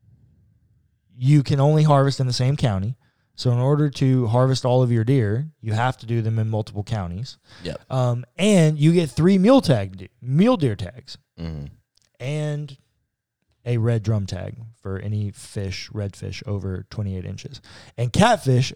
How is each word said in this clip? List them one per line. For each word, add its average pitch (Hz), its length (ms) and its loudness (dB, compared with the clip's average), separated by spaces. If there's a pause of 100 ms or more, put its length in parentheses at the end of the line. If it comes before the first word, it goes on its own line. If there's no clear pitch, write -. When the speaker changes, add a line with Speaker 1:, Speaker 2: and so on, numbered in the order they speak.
(1200)
Speaker 1:
you 139 240 4
can 143 180 0
only 151 220 4
harvest 139 380 4
in 131 80 0
the 123 40 -2
same 127 240 0
county. 104 380 -2 (440)
So 127 120 0
in 120 80 0
order 143 320 2
to 131 380 2
harvest 127 360 2
all 127 180 4
of 120 80 2
your 113 140 2
deer, 127 460 0 (100)
you 110 140 -4
have 123 240 0
to 113 80 -18
do 117 160 -2
them 110 160 -2
in 110 100 0
multiple 107 340 -4
counties. 98 540 -8 (280)
Speaker 2:
Yep. 82 180 -10 (100)
Speaker 1:
Um, 123 320 -2 (120)
and 165 420 4
you 156 160 4
get 170 160 0
three 185 260 4
mule 233 240 6
tag 98 380 0
de-, 92 100 -16 (140)
mule 170 340 2
deer 135 200 0
tags - 420 -14 (200)
Speaker 2:
Mm-hmm. 80 280 -8 (520)
Speaker 1:
and 147 600 -8 (880)
a 120 100 0
red 113 260 0
drum 104 220 0
tag 95 320 -10 (240)
for 95 180 -8
any 104 340 -4
fish, - 580 -10
redfish 98 560 -8
over 95 420 -6
twenty-eight 95 380 -6
inches. - 340 -12 (380)
And 120 120 -2
catfish 139 640 4